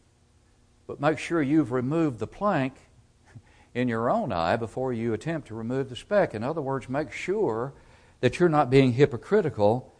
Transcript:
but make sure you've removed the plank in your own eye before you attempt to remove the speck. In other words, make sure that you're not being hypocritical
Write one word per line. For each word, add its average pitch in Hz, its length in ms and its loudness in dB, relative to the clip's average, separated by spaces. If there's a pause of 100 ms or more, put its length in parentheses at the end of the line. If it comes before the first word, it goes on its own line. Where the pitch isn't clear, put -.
(880)
but 127 140 -10
make 147 180 0
sure 165 220 -2
you've 139 300 2
removed 131 480 -2
the 107 80 -4
plank 151 460 -2 (1000)
in 123 120 0
your 117 220 0
own 190 220 -2
eye 87 240 2
before 127 380 -4
you 113 200 -2
attempt 147 360 -6
to 107 40 -12
remove 117 360 -6
the 123 60 -12
speck. 196 380 0
In 107 100 -6
other 156 180 -4
words, 131 280 -6
make 147 220 -4
sure 139 600 -2 (480)
that 123 180 0
you're 175 100 6
not 147 200 2
being 131 240 6
hypocritical 123 1080 2